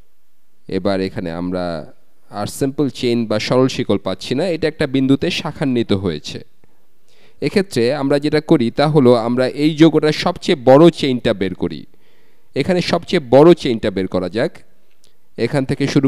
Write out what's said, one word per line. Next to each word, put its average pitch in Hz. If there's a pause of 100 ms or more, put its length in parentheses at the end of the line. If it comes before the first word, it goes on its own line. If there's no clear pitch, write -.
(760)
এবার 95 (100)
এখানে 92 (120)
আমরা 90 (720)
আর - (120)
সিম্পল 143 (140)
চেইন 117 (120)
বা 107 (100)
সরল 131
শিকল 110 (100)
পাচ্ছি -
না, 170 (100)
এটা -
একটা 156 (100)
বিন্দুতে 135 (120)
শাখান্বিত 131 (120)
হয়েছে। 78 (1080)
এক্ষেত্রে 151 (180)
আমরা 139
যেটা 151 (100)
করি 131 (120)
তা 143 (100)
হলো 127 (160)
আমরা 123 (180)
এই 156 (100)
যৌগটার 151
সবচেয়ে 180 (120)
বড় 139 (160)
চেইনটা 123 (100)
বের 92 (100)
করি। 78 (720)
এখানে 180 (120)
সবচেয়ে 175 (140)
বড় 151 (120)
চেইনটা 113
বের 95
করা 90
যাক। 143 (920)
এখান 135
থেকে 143 (100)
শুরু 135